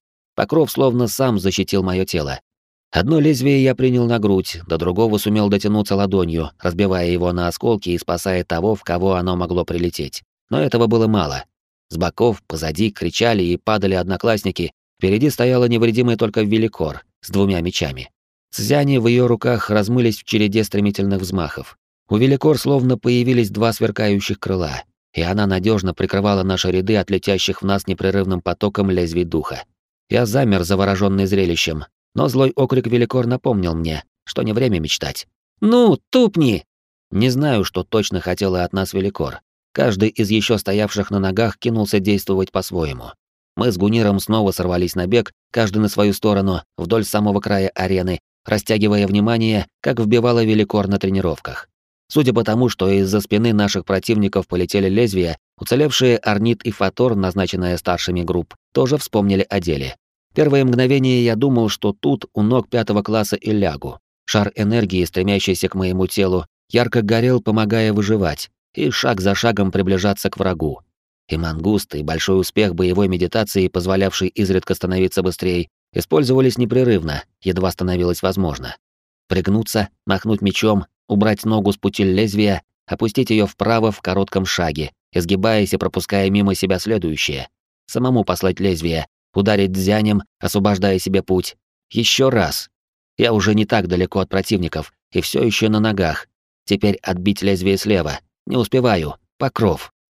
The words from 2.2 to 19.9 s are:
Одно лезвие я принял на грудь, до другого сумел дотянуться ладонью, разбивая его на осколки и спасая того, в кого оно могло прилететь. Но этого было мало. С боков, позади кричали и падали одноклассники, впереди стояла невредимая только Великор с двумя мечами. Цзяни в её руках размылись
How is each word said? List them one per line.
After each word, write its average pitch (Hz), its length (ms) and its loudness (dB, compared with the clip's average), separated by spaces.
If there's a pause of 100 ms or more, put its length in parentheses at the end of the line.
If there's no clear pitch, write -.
Одно 135 280 2
лезвие 139 420 2
я 131 140 2
принял 123 320 2
на 117 120 0
грудь, 95 480 0
до 82 100 -2
другого 98 400 0
сумел 104 320 0
дотянуться 104 460 0
ладонью, 90 600 0
разбивая 90 520 0
его 87 240 0
на 87 160 0
осколки 104 400 -2
и 87 80 -2
спасая 90 480 -2
того, 92 300 0
в - 80 -14
кого 90 320 0
оно 90 200 -2
могло 90 300 -2
прилететь. 85 580 -6 (260)
Но 135 120 -2
этого 117 260 2
было 113 200 2
мало. 76 360 -2 (460)
С 82 80 -10
боков, 95 500 0
позади 80 440 -4
кричали 104 520 0
и 87 140 0
падали 98 380 0
одноклассники, 92 760 -2 (260)
впереди 110 320 2
стояла 123 360 2
невредимая 117 500 2
только 107 280 0
Великор 107 600 -2 (160)
с - 100 -20
двумя 98 300 0
мечами. 71 500 -6 (460)
Цзяни 139 420 2
в 113 100 2
её 120 200 4
руках 117 420 0
размылись 107 500 2